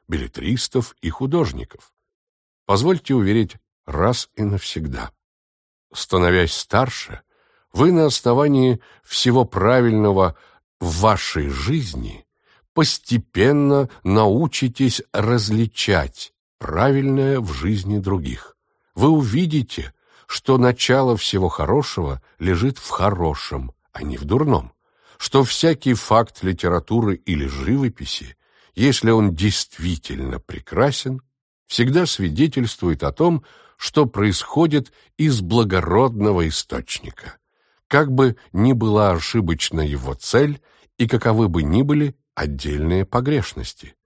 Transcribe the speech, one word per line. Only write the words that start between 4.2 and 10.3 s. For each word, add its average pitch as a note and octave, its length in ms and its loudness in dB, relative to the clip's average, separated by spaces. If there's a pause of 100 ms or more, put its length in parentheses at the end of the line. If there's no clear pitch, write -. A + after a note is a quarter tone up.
и A2 80 -4
навсегда. D#2 680 -6 (840)
Становясь F2+ 600 2
старше, - 680 -4 (520)
вы D3 180 4
на E3 140 4
основании C3 760 2 (240)
всего B2 420 2
правильного G#2 920 2 (420)